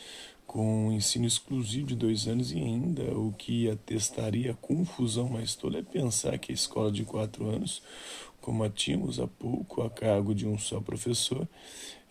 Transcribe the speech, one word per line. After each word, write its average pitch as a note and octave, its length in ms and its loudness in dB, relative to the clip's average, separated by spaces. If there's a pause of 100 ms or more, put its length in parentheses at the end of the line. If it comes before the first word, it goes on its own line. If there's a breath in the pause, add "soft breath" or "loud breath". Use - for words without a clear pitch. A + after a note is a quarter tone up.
(440 loud breath)
com A2 440 2
o A2 40 4
ensino A2 340 2
exclusivo B2 600 0
de B2+ 60 0
dois A2 320 2
anos B2 240 0
e D#3+ 60 -2
ainda, C3 600 0
o G#2+ 160 0
que A#2 360 0
atestaria A2+ 840 0
a - 20 -2
confusão B2+ 760 0
mais A2+ 260 -2
tola - 240 -2
é - 40 -2
pensar C3 560 0
que - 120 -8
a B2+ 40 -2
escola A2 360 2
de G#2 140 0
quatro G#2+ 440 -2
anos, C#3+ 340 -2 (580 loud breath)
como A2+ 240 0
a G#2+ 60 2
tínhamos B2+ 500 0
há B2 60 0
pouco, - 560 -2
a A2+ 80 0
cargo G#2 440 4
de G#2 140 0
um G#2 100 2
só G#2 220 -4
professor, A#2 640 0 (640 loud breath)